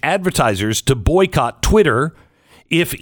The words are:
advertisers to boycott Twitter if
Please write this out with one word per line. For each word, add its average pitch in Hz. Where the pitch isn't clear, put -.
advertisers 135
to 135
boycott 147
Twitter 160
if 165